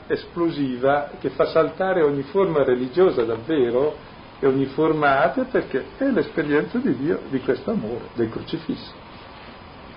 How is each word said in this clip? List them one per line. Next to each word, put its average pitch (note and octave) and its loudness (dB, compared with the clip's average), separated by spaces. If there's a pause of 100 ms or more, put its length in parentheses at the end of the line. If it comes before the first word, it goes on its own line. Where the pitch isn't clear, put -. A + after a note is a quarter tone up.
esplosiva C#3+ 0 (100)
che C#3+ -4
fa D#3 2
saltare E3 2
ogni C#3+ 2
forma E3 2
religiosa B2+ 4
davvero B2 0 (420)
e - 0
ogni C3+ 4
forma D3+ 4
atea, B3 2
perché - -2 (120)
è C4+ 0
l'esperienza D#3 0
di A#3 2
Dio, D3+ -2
di C3+ -2
questo - -2
amore, A#2+ -4
del A#2 0
crocifisso. - -8 (1040)